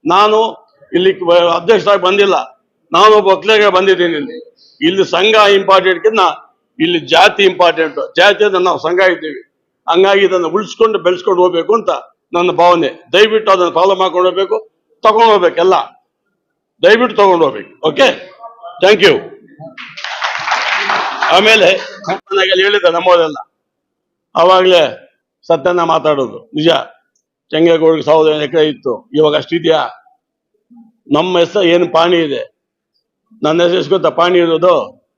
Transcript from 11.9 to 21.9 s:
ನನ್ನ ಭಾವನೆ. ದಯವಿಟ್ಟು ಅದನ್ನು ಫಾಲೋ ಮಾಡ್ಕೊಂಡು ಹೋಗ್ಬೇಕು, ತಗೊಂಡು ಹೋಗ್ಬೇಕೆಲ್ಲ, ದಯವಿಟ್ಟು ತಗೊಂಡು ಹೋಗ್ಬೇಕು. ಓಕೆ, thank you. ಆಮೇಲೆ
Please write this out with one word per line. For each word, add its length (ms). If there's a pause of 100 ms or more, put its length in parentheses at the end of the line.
ನನ್ನ 180
ಭಾವನೆ. 520 (100)
ದಯವಿಟ್ಟು 380
ಅದನ್ನು 200
ಫಾಲೋ 240
ಮಾಡ್ಕೊಂಡು 340
ಹೋಗ್ಬೇಕು, 400 (340)
ತಗೊಂಡು 280
ಹೋಗ್ಬೇಕೆಲ್ಲ, 420 (1120)
ದಯವಿಟ್ಟು 340
ತಗೊಂಡು 280
ಹೋಗ್ಬೇಕು. 420
ಓಕೆ, 460 (500)
thank 220
you. 140 (2000)
ಆಮೇಲೆ 600 (160)